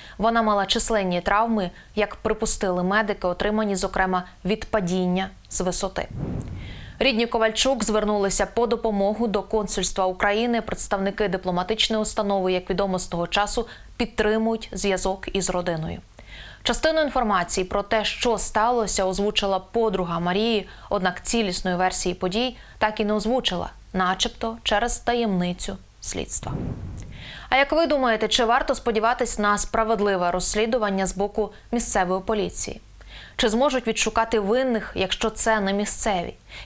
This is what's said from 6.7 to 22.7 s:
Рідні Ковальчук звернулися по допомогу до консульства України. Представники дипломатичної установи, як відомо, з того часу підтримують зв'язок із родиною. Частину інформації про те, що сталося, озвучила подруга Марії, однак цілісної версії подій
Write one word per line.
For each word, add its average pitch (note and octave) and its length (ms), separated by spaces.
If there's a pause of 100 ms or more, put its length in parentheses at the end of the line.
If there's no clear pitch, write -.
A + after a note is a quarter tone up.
Рідні A#3 280
Ковальчук A3 560
звернулися G#3 600
по A#3 220
допомогу G#3+ 600
до G3 160
консульства G3 600
України. G#3+ 560
Представники G3+ 640
дипломатичної F#3+ 760
установи, G3+ 520
як F3+ 160
відомо, F#3+ 300
з - 80
того E3+ 200
часу G#3 400 (300)
підтримують A3 720
зв'язок F#3+ 640
із - 160
родиною. E3+ 520 (640)
Частину D#4+ 380
інформації G#3 640
про G3+ 180
те, G#3+ 220
що A#3 320
сталося, G#3+ 680
озвучила G3 540
подруга F#3 600
Марії, G3 480 (220)
однак F#3 340
цілісної F#3+ 520
версії F#3 400
подій A3+ 420 (200)